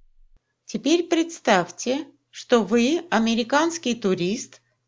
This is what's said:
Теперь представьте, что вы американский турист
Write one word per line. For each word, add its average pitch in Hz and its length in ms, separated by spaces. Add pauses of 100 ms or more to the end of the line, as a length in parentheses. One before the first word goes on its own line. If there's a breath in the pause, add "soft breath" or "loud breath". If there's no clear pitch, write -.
(640)
Теперь 320 420
представьте, 269 1000 (240)
что - 340
вы 240 460
американский 233 840
турист 190 680 (260)